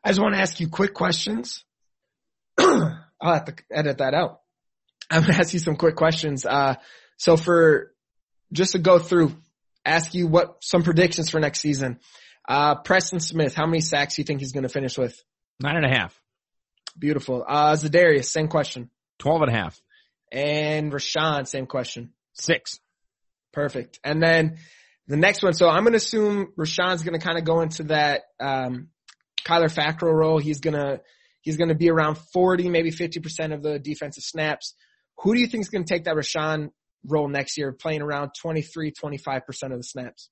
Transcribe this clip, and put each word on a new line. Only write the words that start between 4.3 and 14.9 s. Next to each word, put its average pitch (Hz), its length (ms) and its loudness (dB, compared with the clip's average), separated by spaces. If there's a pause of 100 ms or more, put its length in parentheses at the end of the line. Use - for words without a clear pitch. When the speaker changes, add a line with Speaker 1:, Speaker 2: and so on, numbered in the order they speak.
Speaker 1:
I'm 160 120 4
gonna 156 120 4
ask 170 200 2
you 180 60 -2
some 160 160 -2
quick 156 200 2
questions. 156 500 0
Uh, 139 300 2 (420)
so 170 180 6
for, 165 580 4 (600)
just 180 200 0
to 190 60 0
go 175 200 8
through, 165 360 2 (480)
ask 160 300 0
you 180 140 0
what, 175 340 2
some 170 220 2
predictions 170 460 2
for 160 100 -2
next 147 200 -2
season. 135 400 -2 (480)
Uh, 147 280 2
Preston 180 440 0
Smith, 160 360 -2
how 156 100 0
many 165 160 0
sacks 143 340 -2
do 147 60 -6
you 151 40 -4
think 143 140 -4
he's 135 120 -10
gonna 131 180 -4
finish 135 280 -6